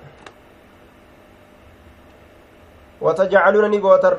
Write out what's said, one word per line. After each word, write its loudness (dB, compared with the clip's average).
"وتجعلون" 0
ni -2
gootan, 2